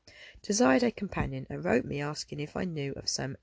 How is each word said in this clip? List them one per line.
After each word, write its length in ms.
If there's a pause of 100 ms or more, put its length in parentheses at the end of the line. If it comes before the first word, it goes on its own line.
(400)
desired 440
a 60
companion 600
and 120
wrote 220
me 160
asking 400
if 160
I 80
knew 320
of 140
some 320